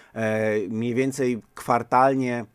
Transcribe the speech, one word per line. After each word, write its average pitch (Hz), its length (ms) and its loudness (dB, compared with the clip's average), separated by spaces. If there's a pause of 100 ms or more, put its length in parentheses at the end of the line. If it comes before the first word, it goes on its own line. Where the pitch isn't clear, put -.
(140)
E, 110 380 -2 (180)
mniej 113 260 -4
więcej 131 460 -2 (140)
kwartalnie 123 1000 2